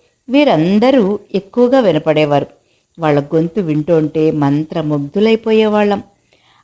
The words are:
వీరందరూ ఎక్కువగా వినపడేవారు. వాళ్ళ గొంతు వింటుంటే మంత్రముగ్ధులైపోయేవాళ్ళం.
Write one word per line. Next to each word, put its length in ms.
వీరందరూ 920
ఎక్కువగా 460
వినపడేవారు. 640
వాళ్ళ 220
గొంతు 400
వింటుంటే 680
మంత్రముగ్ధులైపోయేవాళ్ళం. 1700